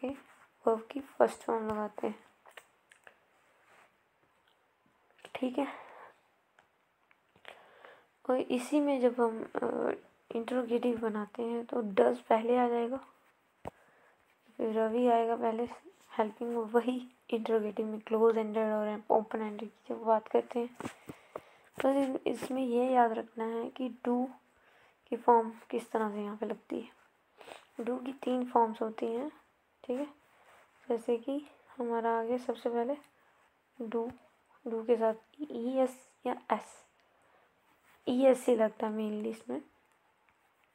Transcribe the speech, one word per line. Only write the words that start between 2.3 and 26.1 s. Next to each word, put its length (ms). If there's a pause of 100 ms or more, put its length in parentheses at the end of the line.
ठीक 240
है। 80 (2500)
और 160
इसी 400
में 200
जब 200
हम, 220
अ, 920
interrogative 640
बनाते 420
हैं 240
तो 160
does 360
पहले 400
आ 100
जाएगा, 320 (1600)
फिर 200
रवि 280
आएगा 300
पहले 320 (440)
helping, 440 (160)
वही 280 (300)
इंटरोगेटिव 560
में 140
close 380
ended 340
और 380
open 320
ended 260
की 260
जब 100
बात 240
करते 300
हैं 320 (880)
तो 140
इस-, 340
इसमें 360
ये 280
याद 220
रखना 340
है 240
कि 180 (200)
do 180 (840)
की 40
form 360 (180)
किस 200
तरह 200